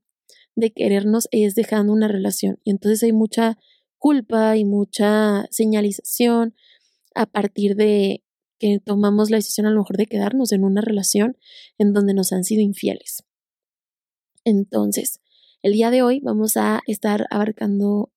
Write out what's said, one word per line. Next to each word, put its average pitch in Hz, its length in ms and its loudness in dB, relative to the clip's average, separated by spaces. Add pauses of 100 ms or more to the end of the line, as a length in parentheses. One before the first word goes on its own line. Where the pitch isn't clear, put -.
(560)
de 226 160 0
querernos 202 600 0
es 208 240 2
dejando 214 360 0
una 214 160 2
relación. 196 560 -4
Y 208 80 -2
entonces 208 320 0
hay 233 80 4
mucha 220 460 0 (400)
culpa 226 600 2
y 214 80 0
mucha 202 840 0
señalización 226 1080 0 (580)
a 220 120 -2
partir 202 500 -2
de 208 480 0 (360)
que 202 200 0
tomamos 208 520 0
la 220 60 2
decisión 208 280 -2
a 214 60 2
lo 214 80 2
mejor 196 180 -4
de 202 80 0
quedarnos 214 460 -2
en 196 120 2
una 196 180 0
relación 214 560 -2 (400)
en 208 160 4
donde 196 200 2
nos 190 180 0
han 185 120 -2
sido 214 180 0
infieles. - 640 -4 (1200)
Entonces, 208 760 -2 (420)
el 202 100 2
día 226 160 2
de 254 140 2
hoy 254 180 2
vamos 214 340 -2
a 214 300 0
estar 208 460 -2
abarcando 208 840 -2